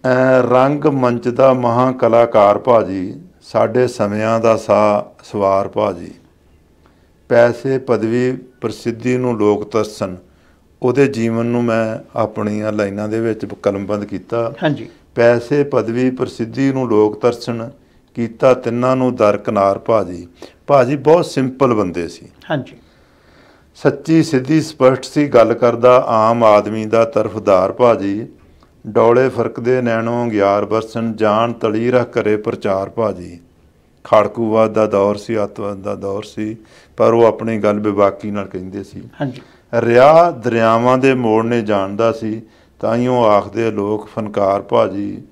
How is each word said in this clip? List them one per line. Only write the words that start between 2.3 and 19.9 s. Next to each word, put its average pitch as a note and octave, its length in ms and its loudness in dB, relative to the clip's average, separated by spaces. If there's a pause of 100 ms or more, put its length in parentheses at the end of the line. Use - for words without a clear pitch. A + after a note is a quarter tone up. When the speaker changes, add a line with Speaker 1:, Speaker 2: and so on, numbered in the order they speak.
Speaker 1:
ਭਾਜੀ, G2+ 640 0 (200)
ਸਾਡੇ A2+ 460 0
ਸਮਿਆਂ A2 520 -2
ਦਾ A2+ 180 2
ਸਾ-, G#2 480 2 (180)
ਸਵਾਰ G2 440 -2
ਭਾਜੀ। F#2+ 440 -6 (1160)
ਪੈਸੇ, A#2+ 480 2
ਪਦਵੀ, B2 600 -2 (240)
ਪ੍ਰਸਿੱਧੀ A#2 560 -4
ਨੂੰ B2 200 -2
ਲੋਕ G#2 340 0
ਤਰਸਣ।" G#2 440 -4 (680)
ਉਹਦੇ B2+ 260 2
ਜੀਵਨ A2+ 380 -2
ਨੂੰ A#2+ 180 -2
ਮੈਂ A2+ 340 -2 (180)
ਆਪਣੀਆਂ G#2+ 560 -4
ਲਾਈਨਾਂ G#2 380 -4
ਦੇ A2 100 -4
ਵਿੱਚ A2 260 -4 (180)
ਕਲਮਬੰਦ G2+ 420 -4
ਕੀਤਾ। A2+ 480 -6 (100)
Speaker 2:
ਹਾਂਜੀ। C#3 260 -4 (260)
Speaker 1:
"ਪੈਸੇ, A#2+ 480 2
ਪਦਵੀ, B2+ 460 0
ਪ੍ਰਸਿੱਧੀ B2+ 640 -4
ਨੂੰ C3 160 -4
ਲੋਕ G#2+ 340 2
ਤਰਸਣ, A#2+ 480 -4 (460)
ਕੀਤਾ B2 380 0
ਤਿੰਨਾਂ B2 420 0
ਨੂੰ B2+ 200 -2
ਦਰਕਨਾਰ G#2 640 0
ਭਾਜੀ।" F2+ 480 -2 (400)